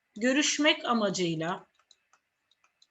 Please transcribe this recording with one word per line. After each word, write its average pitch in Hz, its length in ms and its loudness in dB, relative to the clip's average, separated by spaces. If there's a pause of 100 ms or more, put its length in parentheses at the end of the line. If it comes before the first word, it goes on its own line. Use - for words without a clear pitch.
(160)
görüşmek 285 680 2
amacıyla 180 840 -2 (1200)